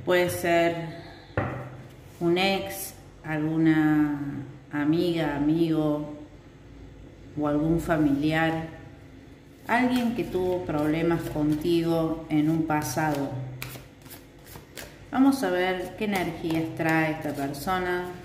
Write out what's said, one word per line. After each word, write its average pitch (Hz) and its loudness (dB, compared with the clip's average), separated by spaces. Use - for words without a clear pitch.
Puede 180 4
ser 170 2
un 175 2
ex, - -2
alguna 156 4
amiga, 156 2
amigo 151 2
o 151 0
algún 160 2
familiar, 160 2
alguien 247 0
que 175 -2
tuvo 180 -2
problemas 156 0
contigo 160 0
en 151 4
un 160 2
pasado. 151 0
Vamos 269 6
a 185 0
ver 180 0
qué 220 -2
energías 170 -2
trae 160 2
esta 147 -4
persona 180 -2